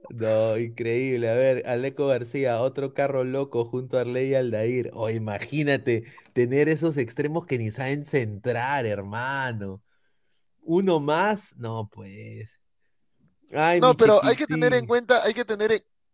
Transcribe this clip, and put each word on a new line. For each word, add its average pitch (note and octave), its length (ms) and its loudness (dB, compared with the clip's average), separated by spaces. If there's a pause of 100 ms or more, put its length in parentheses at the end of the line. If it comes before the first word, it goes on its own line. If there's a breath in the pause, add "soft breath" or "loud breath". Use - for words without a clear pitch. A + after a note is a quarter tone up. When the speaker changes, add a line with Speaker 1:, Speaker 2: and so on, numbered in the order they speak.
Speaker 1:
No, A2 480 0
increíble. A#2 720 -2
A A2+ 60 0
ver, C3 320 2
Aleco C3 400 -2
García, A#2+ 540 0
otro C3+ 320 -4
carro C3+ 300 0
loco B2+ 420 -2
junto B2+ 320 -4
a B2+ 40 2
Arley B2+ 300 -2
y C3+ 40 2
Aldair. A#2+ 580 -2
Oh, A2 160 -4
imagínate A#2 960 -2 (280 loud breath)
tener C3 360 2
esos D#3+ 280 0
extremos D3 480 -4
que C3+ 140 -4
ni A2 120 -4
saben C#3 340 -6
centrar, B2 800 -2
hermano. G#2+ 960 -6 (800)
Uno F3 400 2
más, F3+ 560 0
no, A2+ 340 -6
pues. G#2+ 580 -16 (1040)
Ay, E3 280 4
Speaker 2:
No, B3 60 8
Speaker 1:
mi B3 80 8
Speaker 2:
pero A3 300 8
hay A#3+ 100 4
que D4 120 -4
tener B3 260 2
en A#3+ 120 2
Speaker 1:
chiquitín. - 0 -
Speaker 2:
cuenta, A#3+ 380 2
hay A3 100 2
que A#3 120 -4
tener G#3+ 260 0
en, G#3+ 100 0 (320)